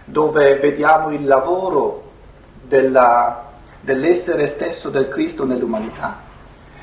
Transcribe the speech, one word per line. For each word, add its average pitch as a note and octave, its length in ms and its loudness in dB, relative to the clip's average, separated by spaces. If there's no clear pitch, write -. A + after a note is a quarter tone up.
dove C#3+ 520 2
vediamo D3+ 560 2
il C#3+ 120 -6
lavoro C#3 840 0
della, B2+ 880 2
dell'essere D3 680 -2
stesso D#3+ 440 -8
del C3+ 180 -2
Cristo D#3 360 -4
nell'umanità, A2+ 720 -6